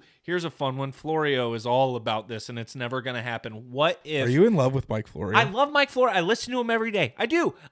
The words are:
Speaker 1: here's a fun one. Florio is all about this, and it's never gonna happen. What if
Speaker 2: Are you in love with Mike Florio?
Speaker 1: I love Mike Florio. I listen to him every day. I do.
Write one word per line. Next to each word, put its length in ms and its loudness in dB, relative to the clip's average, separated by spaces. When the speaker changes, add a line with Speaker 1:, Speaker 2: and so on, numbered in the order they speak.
Speaker 1:
here's 240 -2
a 60 -6
fun 260 -4
one. 140 -4
Florio 640 0
is 120 -6
all 320 2
about 320 -4
this, 200 -8
and 100 -10
it's 160 -12
never 260 -4
gonna 220 -6
happen. 480 -8
What 340 0
if 220 -2
Speaker 2:
Are 20 2
you 160 6
in 100 4
love 180 2
with 140 -2
Mike 200 -4
Florio? 300 -2
Speaker 1:
I 60 6
love 280 0
Mike 180 2
Florio. 260 2
I 60 2
listen 320 0
to 60 -2
him 100 -2
every 220 0
day. 260 0
I 80 -2
do. 300 0